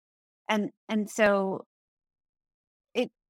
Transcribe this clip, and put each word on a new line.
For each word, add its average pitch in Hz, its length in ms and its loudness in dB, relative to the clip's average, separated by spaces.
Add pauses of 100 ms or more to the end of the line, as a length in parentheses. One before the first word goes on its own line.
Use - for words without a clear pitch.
(500)
and, 208 220 0 (180)
and 214 200 -2
so 196 560 2 (1300)
it, 240 180 -2 (180)